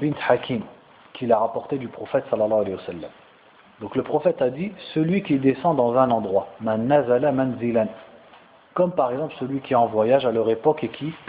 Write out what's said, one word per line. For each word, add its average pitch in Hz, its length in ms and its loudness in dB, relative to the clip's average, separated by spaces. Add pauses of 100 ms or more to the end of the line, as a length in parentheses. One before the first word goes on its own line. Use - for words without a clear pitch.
bint 151 140 0 (140)
Hakim, 123 340 0 (500)
qui 127 140 -8
l'a 123 120 4
rapporté - 400 -4
du 120 100 -8
prophète 127 420 -4
sallallahu 110 300 2
alayhi 98 160 -2
wa 90 60 -16
sallam. 85 280 -12 (680)
Donc 104 160 -10
le 131 80 0
prophète 151 380 0
a 127 80 2
dit, 175 220 -6 (220)
celui 175 300 0
qui 143 140 0
descend 135 380 2
dans 120 200 2
un 131 160 4
endroit, 101 340 0 (140)
man 110 260 -2
nazala 135 460 4
manzilan, 117 560 0 (880)
Comme 180 160 2
par 135 180 0
exemple 127 300 -6
celui 131 200 -4
qui - 120 -6
est 127 40 4
en 120 100 6
voyage 113 400 2
à 117 40 4
leur 113 200 2
époque 156 340 0
et 113 40 -6
qui 147 220 -8 (180)